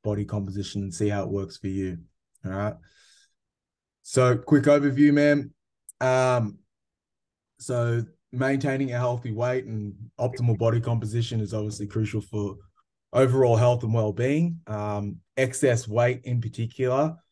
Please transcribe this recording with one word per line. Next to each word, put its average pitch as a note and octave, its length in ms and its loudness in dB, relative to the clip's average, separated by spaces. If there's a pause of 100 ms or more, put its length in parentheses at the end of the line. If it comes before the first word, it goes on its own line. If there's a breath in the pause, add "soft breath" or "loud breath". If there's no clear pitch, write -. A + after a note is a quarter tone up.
body G#2 220 -4
composition, G2 580 -8
and F#2+ 100 -8
see G#2 160 -2
how G2+ 140 -4
it F2 60 -8
works G2 280 -8
for G2 100 -10
you. F#2+ 300 -6 (480)
All F2+ 60 -8
right. G2 240 -4 (1300 soft breath)
So B2+ 340 2
quick C#3+ 260 2
overview, C#3+ 500 4
man. D3 400 2 (480)
Um, B2+ 580 2 (1000)
so A#2 460 0 (260)
maintaining C3+ 600 0
a B2 40 -2
healthy B2 340 -2
weight B2 340 -2
and G#2 280 -8 (260)
optimal A#2+ 380 0
body A2+ 220 2
composition A#2 600 -2
is G2+ 120 -6
obviously G#2 340 -6
crucial G#2+ 340 -2
for G#2 340 -6 (560)
overall B2+ 440 4
health A#2+ 280 4
and A2 100 0
well-being. C3 760 0
Um, G#2 500 -6 (180)
excess B2 520 2
weight A#2+ 380 2
in B2 140 -2
particular B2+ 800 -2 (140)